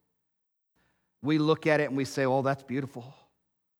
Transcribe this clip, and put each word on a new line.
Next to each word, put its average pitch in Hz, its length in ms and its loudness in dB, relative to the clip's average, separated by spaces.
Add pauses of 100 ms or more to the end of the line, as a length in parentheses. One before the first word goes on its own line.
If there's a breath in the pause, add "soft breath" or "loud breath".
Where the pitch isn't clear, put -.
(1200)
We 151 160 2
look 156 280 2
at 151 140 4
it 143 80 0
and 131 80 -4
we 135 80 0
say, 135 200 -2
"Oh, 131 180 2
that's 139 200 -2
beautiful." 131 500 -10 (680)